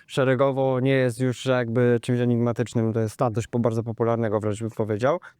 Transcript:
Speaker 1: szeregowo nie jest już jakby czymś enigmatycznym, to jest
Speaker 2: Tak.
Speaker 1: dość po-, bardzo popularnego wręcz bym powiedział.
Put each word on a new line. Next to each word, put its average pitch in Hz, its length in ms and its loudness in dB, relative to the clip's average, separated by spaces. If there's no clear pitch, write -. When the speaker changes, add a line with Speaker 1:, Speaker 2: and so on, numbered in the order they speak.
Speaker 1:
szeregowo 131 760 0
nie 135 120 2
jest 127 280 0
już 127 260 -2
jakby 120 560 2
czymś 123 180 0
enigmatycznym, 120 720 0
to 113 80 0
jest 110 160 -4
Speaker 2:
Tak. 123 160 0
Speaker 1:
dość 110 140 -4
po-, 123 120 -4
bardzo 113 240 0
popularnego 113 580 0
wręcz 104 200 -4
bym 113 100 -6
powiedział. 110 500 -2